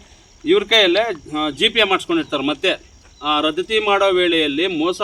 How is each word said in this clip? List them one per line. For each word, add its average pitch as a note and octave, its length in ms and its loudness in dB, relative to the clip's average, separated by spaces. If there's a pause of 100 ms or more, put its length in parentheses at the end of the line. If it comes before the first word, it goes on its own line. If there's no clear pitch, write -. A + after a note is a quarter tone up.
(460)
ಇವ್ರ G3+ 180 4
ಕೈಯಲ್ಲೇ, G#3 420 2 (320)
ಆ, D3+ 120 -2
ಜಿ D#3 200 0
ಪಿ A3+ 100 -4
ಎ G#3+ 40 4
ಮಾಡಿಸ್ಕೊಂಡಿರ್ತಾರೆ. E3+ 600 -2
ಮತ್ತೆ D3+ 280 -2 (520)
ಆ D3+ 180 0
ರದ್ದತಿ F3 380 -2
ಮಾಡೋ G3+ 260 2
ವೇಳೆಯಲ್ಲಿ E3 600 0
ಮೋಸ F3 360 -2